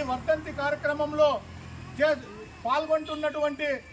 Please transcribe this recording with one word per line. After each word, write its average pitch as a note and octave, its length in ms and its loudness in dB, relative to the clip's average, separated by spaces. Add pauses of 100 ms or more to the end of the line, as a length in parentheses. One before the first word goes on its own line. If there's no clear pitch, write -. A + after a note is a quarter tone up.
వర్ధంతి D4 420 0 (100)
కార్యక్రమంలో G3+ 680 2 (680)
చే-, D4 260 2 (400)
పాల్గొంటున్నటువంటి D4+ 1000 0 (260)